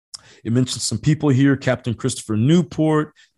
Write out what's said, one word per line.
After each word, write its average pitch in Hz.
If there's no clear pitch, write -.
It 110
mentions 127
some 113
people 151
here, 135
Captain 123
Christopher -
Newport, 156